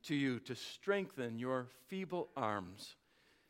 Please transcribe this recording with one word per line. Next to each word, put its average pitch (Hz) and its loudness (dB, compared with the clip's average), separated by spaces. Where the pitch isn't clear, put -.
to 147 0
you 135 4
to 123 -6
strengthen 185 0
your 127 0
feeble 180 -2
arms 104 -2